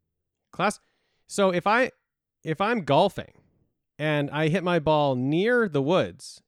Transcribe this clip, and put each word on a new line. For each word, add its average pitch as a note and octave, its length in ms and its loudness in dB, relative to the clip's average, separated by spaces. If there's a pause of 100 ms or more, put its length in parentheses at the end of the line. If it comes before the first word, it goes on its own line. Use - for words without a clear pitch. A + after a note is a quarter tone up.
(540)
Class-, G3 260 -4 (480)
so G3 220 0
if F3 180 -2
I, A#3 240 2 (540)
if D#3 160 -4
I'm G#3 240 -2
golfing C#3+ 480 0 (640)
and D3 340 -2
I D#3 160 -2
hit E3 160 0
my F3 160 0
ball D3 360 2
near F#3+ 520 0
the C#3+ 140 0
woods C3+ 680 -2